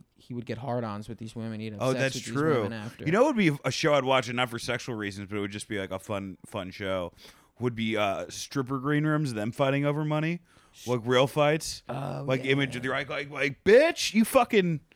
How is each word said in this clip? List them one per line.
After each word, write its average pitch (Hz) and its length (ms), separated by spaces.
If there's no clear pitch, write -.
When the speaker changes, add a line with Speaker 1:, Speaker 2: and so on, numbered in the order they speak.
Speaker 1:
he - 180
would 120 120
get 110 140
hard-ons 117 500
with 110 80
these 110 180
women. 113 240
He'd 110 140
have 101 80
Speaker 2:
Oh, 131 100
Speaker 1:
sex 131 80
Speaker 2:
that's 131 160
Speaker 1:
with 113 80
these 113 100
Speaker 2:
true. 147 300
Speaker 1:
women 104 80
after. 110 320
Speaker 2:
You 151 80
know, 214 120
it - 20
would 302 100
be 190 160
a 131 60
show 151 240
I'd 131 100
watch, 127 240
and 120 80
not 127 120
for 113 100
sexual 123 360
reasons, 101 340
but 104 80
it 101 40
would 101 100
just 104 160
be, 107 100
like, 95 140
a 95 80
fun, 98 460
fun 92 260
show. 92 400
Would 120 160
be, 110 220
uh, 95 320
stripper 131 500
green 147 260
rooms, 151 280
them 107 180
fighting 139 340
over 147 200
money, 156 340
like, 120 160
real 127 240
fights, 151 600
Speaker 1:
Oh, 139 360
Speaker 2:
like, 131 200
Speaker 1:
yeah. 135 60
Speaker 2:
image. 131 300
They're 131 100
like, 135 180
like, 147 200
like, 139 360
"Bitch, 285 480
you 220 100
fucking." 202 540
Speaker 1:
Did - 40